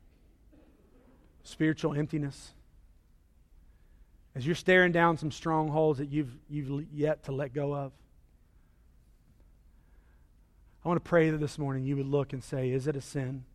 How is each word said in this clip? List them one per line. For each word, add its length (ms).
spiritual 500
emptiness, 600
as 120
you're 80
staring 360
down 260
some 120
strongholds 720
that 100
you've, 260
you've 220
l-, 100
yet 340
to 60
let 220
go 220
of, 160
I 40
want 160
to 40
pray 220
that 80
this 220
morning 260
you 120
would 100
look 260
and 100
say, 280
"Is 160
it 80
a 60
sin? 540